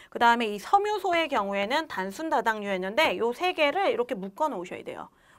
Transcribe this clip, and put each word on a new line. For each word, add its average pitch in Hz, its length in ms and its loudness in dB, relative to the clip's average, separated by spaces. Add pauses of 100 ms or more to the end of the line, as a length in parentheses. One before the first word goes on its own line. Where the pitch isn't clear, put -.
그 - 100 -12
다음에 233 280 6
이 208 120 -4
섬유소의 392 680 2
경우에는 214 600 0
단순 196 420 -6
다당류였는데 214 880 0
요 226 140 0
세 359 200 -2
개를 320 380 2
이렇게 240 240 -2
묶어 196 340 -4
놓으셔야 185 360 -8
돼요. - 260 -12 (280)